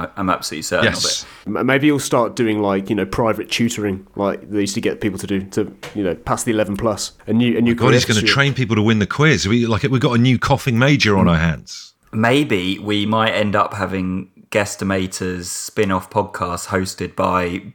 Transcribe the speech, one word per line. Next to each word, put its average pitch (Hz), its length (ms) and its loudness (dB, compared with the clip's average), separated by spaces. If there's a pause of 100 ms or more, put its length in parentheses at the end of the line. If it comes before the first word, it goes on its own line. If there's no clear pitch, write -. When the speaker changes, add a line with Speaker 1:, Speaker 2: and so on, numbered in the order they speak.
(160)
Speaker 1:
I'm 95 140 -2
absolutely 80 320 -4
certain 87 220 0
Speaker 2:
Yes. - 380 -2 (220)
Speaker 1:
of 98 80 -8
it. 110 60 -4
Speaker 3:
M-, 120 80 0
maybe 135 220 2
you'll 143 100 2
start 120 380 -2
doing, 107 260 0
like, 98 260 0
you 113 60 0
know, 95 100 0
private 110 460 -2
tutoring, 104 640 -2
like 98 360 -4
they 104 100 -2
used 98 140 -2
to 117 60 -4
get - 200 -2
people 95 180 -2
to 95 80 -10
do 98 200 -2
to, 101 260 -4 (240)
you 101 80 -2
know, 85 100 0
pass 113 300 -4
the 120 80 0
eleven 101 240 0
plus. 107 360 -2 (140)
A 107 60 -2
new, 117 260 2
a - 20 2
new 117 120 4
Speaker 2:
Oh - 20 2
my 117 40 -6
God, 113 80 2
Speaker 3:
career 127 80 6
Speaker 2:
he's 120 100 4
gonna 107 160 2
Speaker 3:
pursuit. 107 140 2
Speaker 2:
train 139 200 2
people 113 220 0
to 107 60 4
win 110 180 4
the 95 60 2
quiz. 131 420 2
We, 117 180 2
like, 110 160 0
we've 131 180 2
got 123 140 2
a 113 40 4
new 120 200 4
coughing - 400 0
major 110 400 4
on 92 100 6
our 82 100 4
hands. - 540 -4 (200)
Speaker 1:
Maybe 113 680 2
we 104 260 -2
might 110 280 0
end 104 240 0
up - 180 0
having 95 560 -4 (220)
Guesstimators 92 960 -4
spin-off - 640 -4
podcast 92 580 -6
hosted 92 480 -4
by 92 580 -2